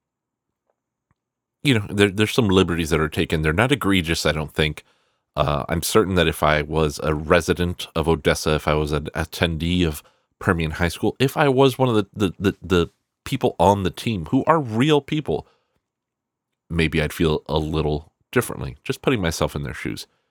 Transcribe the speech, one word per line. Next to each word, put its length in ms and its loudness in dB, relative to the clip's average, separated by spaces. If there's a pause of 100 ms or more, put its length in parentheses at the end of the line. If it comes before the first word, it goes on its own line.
(1600)
You 180 2
know, 100 -6
there, 200 4
there's 220 0
some 160 2
liberties 420 2
that 100 2
are 80 0
taken. 340 -2
They're 100 2
not 200 2
egregious, 520 0
I 80 2
don't 220 -6
think. 300 -2 (520)
Uh, 320 0
I'm 140 -2
certain 340 2
that 100 4
if 160 -2
I 200 2
was 400 -2
a 120 0
resident 800 0
of 140 -2
Odessa, 460 0
if 120 -2
I 80 2
was 180 -2
an 220 -4
attendee 720 -2
of 160 -4 (360)
Permian 340 0
High 160 -2
School, 300 -4
if 180 0
I 120 2
was 300 2
one 100 2
of 60 2
the, 200 2
the, 240 -2
the, 240 0
the 280 0 (340)
people 340 -2
on 240 4
the 80 -2
team 360 -6
who 200 0
are 120 4
real 420 2
people, 460 -4 (1200)
maybe 320 0
I'd 120 -2
feel 340 0
a 120 0
little 540 -4 (200)
differently, 500 -4
just 200 -8
putting 180 0
myself 340 -2
in 80 -6
their 120 -8
shoes. 320 -8 (240)